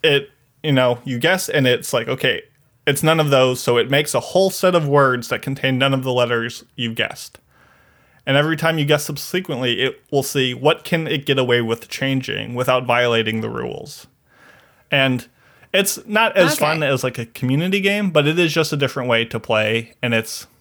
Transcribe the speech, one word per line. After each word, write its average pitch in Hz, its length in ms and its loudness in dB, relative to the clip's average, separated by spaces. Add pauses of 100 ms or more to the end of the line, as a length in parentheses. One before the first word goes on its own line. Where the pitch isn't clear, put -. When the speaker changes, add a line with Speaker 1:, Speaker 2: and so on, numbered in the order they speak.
Speaker 1:
it, 143 260 2 (340)
you 151 80 0
know, 123 340 2
you 123 140 -4
guess 180 300 0
and 135 180 2
it's - 260 0
like, 113 140 -2
okay, 127 340 -2 (460)
it's 143 160 0
none 160 160 4
of 151 100 2
those. 127 320 4
So 120 160 2
it 120 140 0
makes 147 240 0
a 123 40 2
whole 190 300 2
set 180 260 0
of 156 120 2
words 135 420 2
that 120 140 -4
contain 135 340 -2
none 135 160 2
of 131 100 -2
the 131 80 -2
letters 120 540 -2 (100)
you've 117 200 -6
guessed. - 420 -8 (880)
And 135 120 0
every 156 200 2
time 165 220 0
you 147 60 0
guess 147 180 2
subsequently, 131 800 -4
it 131 280 -2
will 139 140 0
see 131 300 -2
what 139 320 0
can 160 220 -2
it 143 180 -2
get 135 120 2
away 123 240 2
with 117 280 -4
changing 123 640 -4
without 123 300 0
violating 117 560 0
the 113 80 -6
rules. - 580 -10 (840)
And 135 380 2 (460)
it's 196 340 0
not 220 300 0
as 185 160 4
Speaker 2:
Okay. - 80 -4
Speaker 1:
fun 156 220 0
as, 135 200 0
like, 127 160 -4
a 117 60 -6
community 165 560 0
game, 202 300 0
but 151 140 4
it 160 140 0
is 165 140 2
just 160 180 0
a 151 60 -2
different 131 320 -2
way 117 160 2
to 113 160 -8
play, 113 600 0
and 117 120 0
it's - 340 -4 (140)